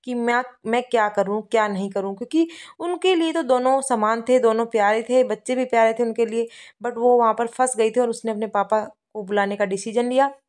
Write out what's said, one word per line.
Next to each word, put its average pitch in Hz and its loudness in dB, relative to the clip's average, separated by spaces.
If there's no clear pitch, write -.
कि 247 -8
मैं, 240 0
मैं 233 0
क्या 226 0
करूँ, 202 -2
क्या 220 2
नहीं 196 -4
करूँ, 196 -6
क्योंकि 311 0
उनके 359 0
लिए 330 0
तो 330 -2
दोनों 254 2
समान 233 0
थे, 254 6
दोनों 226 2
प्यारे 220 2
थे, 247 2
बच्चे 220 -4
भी 254 0
प्यारे 226 4
थे 233 -2
उनके 226 0
लिए, 226 -4
but 240 -6
वो 247 4
वहाँ 226 4
पर 233 -2
फंस 247 -2
गई 220 2
थी 233 0
और 240 0
उसने 226 -6
अपने 214 -6
पापा 208 0
को 214 -10
बुलाने 202 -2
का 202 0
डिसीजन 202 -4
लिया। 269 2